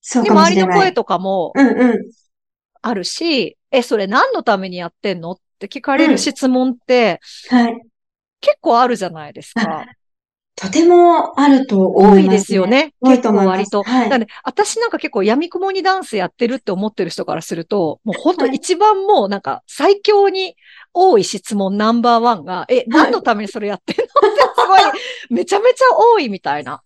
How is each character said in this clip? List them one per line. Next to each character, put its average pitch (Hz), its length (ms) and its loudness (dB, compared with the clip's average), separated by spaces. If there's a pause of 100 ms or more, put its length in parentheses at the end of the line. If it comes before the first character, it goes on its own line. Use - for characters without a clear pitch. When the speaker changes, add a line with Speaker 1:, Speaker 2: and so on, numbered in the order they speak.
Speaker 1:
そ - 200 -2
う 202 40 -2
か 214 80 2
も 320 120 6
し 339 40 2
れ - 60 0
な - 0 -
い。 - 0 -
Speaker 2:
で、 190 80 2
周 185 40 0
り 262 80 0
の 403 60 4
声 370 100 2
と 226 140 -4
か 180 140 -4
も、 190 360 -4
Speaker 1:
う 277 80 4
ん 254 40 4
う 240 260 2
ん。 - 160 -6 (720)
Speaker 2:
あ 233 120 -6
る 180 120 -8
し、 285 520 -4 (140)
「え、 269 100 2
そ 233 140 -4
れ 196 120 -2
何 359 260 0
の 359 100 -6
た 208 140 2
め 190 120 -10
に 180 80 -12
や 170 100 -10
っ - 60 -14
て 202 200 -6
ん 170 80 -10
の？」 170 120 -12
っ - 60 -16 (200)
て 202 80 -14
聞 277 120 -14
か 269 160 -2
れ 320 120 4
る 277 100 2
質 - 320 -2
問 254 220 0
っ 247 40 -8
て、 233 460 0 (300)
Speaker 1:
う 254 40 2
ん。 - 20 6
は 233 120 2
い。 233 120 -10 (600)
Speaker 2:
結 587 180 0
構 240 220 2
あ 254 60 2
る 240 100 -2
じ 190 80 -8
ゃ 170 40 -8
な 156 200 -16
い - 40 -20
で - 80 -20
す - 120 -20
か。 226 80 -4 (200)
Speaker 1:
あ、 - 40 -16 (680)
と 190 140 -12
て 330 160 2
も 349 540 4
あ 285 100 4
る 269 180 4
と 190 200 0
思 - 120 0
い - 20 6
ま 196 100 8
す 196 40 8
ね。 196 80 8
Speaker 2:
多 - 20 4
い 190 40 0
で 196 100 2
す 196 160 -4
よ 185 120 0
ね。 277 340 0
Speaker 1:
多 262 120 6
い 233 80 2
と 233 80 -2
思 196 140 2
い - 20 2
ま 185 120 0
す。 - 20 -4
Speaker 2:
結 202 120 -4
構 214 80 -4
割 196 60 -4
と。 226 60 -6
Speaker 1:
は 247 160 0
い。 - 20 -4
Speaker 2:
な 269 80 0
ん - 40 0
で、 208 60 -6 (160)
私 415 360 -4
な 466 80 -2
ん - 20 -4
か 320 80 -6
結 - 140 -8
構 196 120 -2
闇 269 260 0
雲 381 220 -6
に 381 120 -6
ダ 381 160 0
ン - 60 -10
ス - 100 -12
や 180 120 -2
っ - 60 -12
て 240 140 -4
る 254 80 -4
っ 262 40 -10
て - 120 -8
思 185 160 -4
っ - 60 -8
て - 100 -6
る 165 60 -4
人 180 160 -10
か 151 100 -6
ら 160 60 -8
す - 120 -12
る 165 120 -10
と、 175 400 -4
も 202 120 -6
う - 20 -14
ほ 330 120 0
ん 359 60 -2
と 254 80 -2
Speaker 1:
は 262 60 -2
い。 269 40 -6
Speaker 2:
一 - 200 -4
番 392 300 2
も 359 200 2
う 190 40 -6
な 196 100 -4
ん - 20 -12
か - 260 -10
最 403 340 0
強 403 280 2
に 370 260 -6 (380)
多 349 260 4
い 175 60 0
質 - 300 -10
問 196 220 -2
ナ 214 140 0
ン 233 100 0
バ 233 180 2
ー - 20 0
ワ 233 140 0
ン 160 100 -16
が、 180 260 -8
「え、 254 40 2
Speaker 1:
は 247 60 2
い。 - 60 -12
Speaker 2:
何 302 240 2
の 427 100 -2
た 226 140 0
め 208 80 -8
に 196 60 -10
そ 247 100 -12
れ 208 80 -6
や 202 80 -6
っ - 100 -18
て - 80 -10
ん - 60 -4
の？」 - 40 -2 (280)
っ - 40 -6
て 554 60 2
す - 260 0
ご 381 100 4
い、 - 20 8 (280)
Speaker 1:
<laughs> - 240 -16
Speaker 2:
め 339 120 -2
ち 370 100 -4
ゃ 403 60 0
め 494 140 2
ち - 80 -2
ゃ 523 100 4
多 453 280 4
い 254 100 -4
み 190 100 -8
た 147 180 -4
い 147 60 -10
な。 127 220 -14